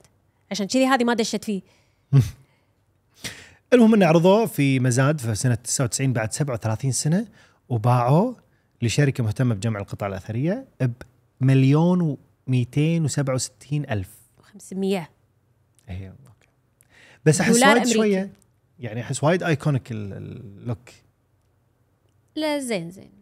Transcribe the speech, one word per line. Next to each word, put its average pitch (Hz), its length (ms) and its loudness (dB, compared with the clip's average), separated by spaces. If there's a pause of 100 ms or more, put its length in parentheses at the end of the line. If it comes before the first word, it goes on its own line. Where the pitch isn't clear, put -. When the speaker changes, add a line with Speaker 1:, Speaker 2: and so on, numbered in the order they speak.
(520)
Speaker 1:
عشان 202 160 -4
كذي 262 180 2
هذه 262 180 2
ما 240 100 0
دشت 220 320 -4
فيه. 196 160 -4 (520)
Speaker 2:
<laughs> 139 80 8 (1500)
المهم 233 200 6
إنه 202 120 6
عرضوه 180 400 4
في 139 340 0
مزاد 131 420 2
في 113 140 -4
سنة 123 200 0
تسعة - 300 -4
وتسعين 135 280 -2
بعد 110 200 -4
سبعة 143 200 -4
وثلاثين 110 380 -4
سنة، 170 360 -2 (420)
وباعوه 123 680 2 (440)
لشركة 131 420 0
مهتمة 113 320 -2
بجمع 104 240 -4
القطع - 280 -8
الأثرية 135 580 -6 (760)
بمليون 143 760 2 (300)
ومائتين 147 580 -2
وسبعة 135 280 -4
وستين 143 560 -8
ألف. 101 200 -6 (300)
Speaker 1:
وخمسمية. 190 680 -8 (800)
Speaker 2:
إيه، 95 180 -12
أوكي. - 420 -20 (760)
بس 151 160 4
أحس 226 120 2
Speaker 1:
دولار 247 160 6
Speaker 2:
وايد 240 80 6
Speaker 1:
أمريكي. 240 160 0
Speaker 2:
شوية، 202 360 0 (500)
يعني 117 220 -10
أحس - 220 -6
وايد 165 200 2
آيكونيك 147 480 -2
ال-، 104 220 -8
ال-، 101 280 -14 (200)
اللوك. 117 280 -10 (1500)
Speaker 1:
لا، 302 240 -4
زين، 202 320 -6
زين. 190 200 -20 (100)